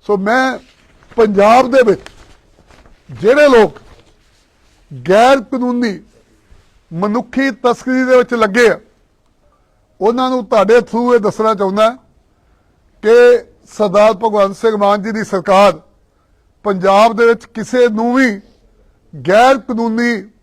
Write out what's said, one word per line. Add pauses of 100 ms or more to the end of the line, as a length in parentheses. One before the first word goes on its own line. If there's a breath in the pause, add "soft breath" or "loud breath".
ਸੋ
ਮੈਂ (580)
ਪੰਜਾਬ
ਦੇ
ਵਿੱਚ (1080)
ਜਿਹੜੇ
ਲੋਕ (1120)
ਗੈਰ
ਕਾਨੂੰਨੀ (920)
ਮਨੁੱਖੀ (120)
ਤਸਕਰੀ
ਦੇ
ਵਿੱਚ
ਲੱਗੇ
ਆ, (1200)
ਉਹਨਾਂ
ਨੂੰ
ਤੁਹਾਡੇ
through
ਇਹ
ਦੱਸਣਾ
ਚਾਹੁੰਦਾ (1120)
ਕਿ (600)
ਸਰਦਾਰ
ਭਗਵੰਤ
ਸਿੰਘ
ਮਾਨ
ਜੀ
ਦੀ
ਸਰਕਾਰ (840)
ਪੰਜਾਬ
ਦੇ
ਵਿੱਚ (100)
ਕਿਸੇ
ਨੂੰ
ਵੀ (720)
ਗੈਰ
ਕਾਨੂੰਨੀ (300)